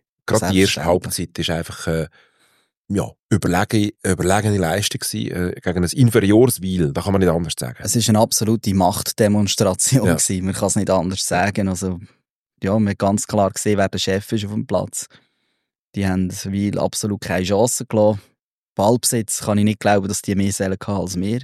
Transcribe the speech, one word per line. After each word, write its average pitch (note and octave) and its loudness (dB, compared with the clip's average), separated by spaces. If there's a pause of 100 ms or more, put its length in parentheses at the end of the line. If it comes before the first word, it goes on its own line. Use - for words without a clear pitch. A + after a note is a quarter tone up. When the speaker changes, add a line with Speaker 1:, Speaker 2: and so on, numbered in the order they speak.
(260)
Speaker 1:
Gerade F#2+ 0
die F#2 4
erste - 2
Speaker 2:
Selbstverständlich. D#2 -6
Speaker 1:
Halbzeit F2 -2
ist E2 -4
einfach, - -6
äh, D#2+ -2 (800)
ja, G2+ -2 (200)
überlege-, G2 0 (100)
überlegene G2 2
Leistung F2+ -2
gewesen, A2 -6
äh, F2+ -4
gegen F3+ 0
ein D#3+ 0
inferiores A2+ 4
Wiel. F2+ 0
Da E2+ -4
kann G2 0
man G2 2
nicht F2+ 4
anders E2 -2
sagen. B1 -10
Speaker 2:
Es G2+ -4
ist A2+ 2
eine G#2+ 4
absolute A2 0
Machtdemonstration G2+ 2
Speaker 1:
Ja. E2+ 4
Speaker 2:
gewesen. F#2 -2
Man F#2+ -2
kann's - -2
nicht G2 0
anders F#2 0
sagen. F#2+ 0
Also, F#2 -4 (600)
ja, G2 0
man G#2 2
hat F#2+ -6
ganz G#2 0
klar G2 2
gesehen, G#2 0
wer G2 4
der G2 -6
Chef G2 -2
ist G#2 -2
auf G2+ -8
dem A2+ -6
Platz. - -4 (880)
Die G2 -2
haben F#2 0 (140)
Wiel G2+ -2
absolut - -4
keine F#2 -2
Chance G#2+ 0
gelassen. G#2+ 2 (580)
Ballbesitz A2+ 0
kann G#2 0
ich G#2 4
nicht G#2+ 0
glauben, G2+ 2
dass G2+ -6
die G2+ -4
mehr G2 0
Säle F#2+ -2
hatten G2 -6
als F2 -4
wir G#2 -2